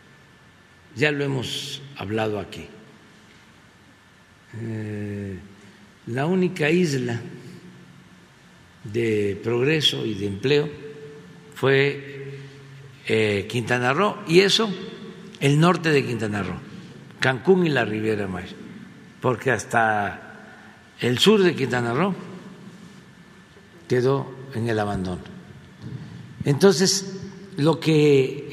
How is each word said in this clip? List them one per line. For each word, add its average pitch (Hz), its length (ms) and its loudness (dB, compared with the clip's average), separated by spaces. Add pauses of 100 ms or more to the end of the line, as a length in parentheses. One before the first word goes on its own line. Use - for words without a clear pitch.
(960)
Ya 147 160 2
lo 143 120 -2
hemos - 580 -4 (140)
hablado 107 440 -4
aquí. - 260 -12 (1900)
Eh, 104 760 -8 (720)
la 127 180 -2
única 180 440 2
isla 139 520 2 (1600)
de 104 580 0
progreso 131 640 2
y 110 100 -2
de 98 120 -4
empleo 139 420 0 (840)
fue, 139 800 0 (760)
eh, 104 420 2
Quintana 123 440 0
Roo, 196 240 2 (100)
y 170 140 6
eso 202 280 4 (720)
el 147 200 4
norte 170 300 4
de 139 160 4
Quintana 107 380 -2
Roo, 87 140 -4 (600)
Cancún 175 460 6
y 160 40 4
la 127 160 4
Riviera 107 420 0
Maya, 92 280 -8 (680)
porque 127 300 0
hasta 107 840 0 (600)
el 123 200 0
sur 202 240 6
de 170 120 4
Quintana 120 380 0
Roo 180 200 0 (1700)
quedó 127 420 0 (240)
en 117 140 -2
el 110 120 0
abandono. 95 420 -4 (1200)
Entonces, - 760 4 (400)
lo 151 180 4
que 147 760 4